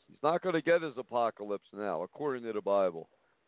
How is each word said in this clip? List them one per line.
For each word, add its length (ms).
He's 160
not 200
gonna 200
get 200
his 140
apocalypse 760
now, 300
according 420
to 80
the 80
Bible. 480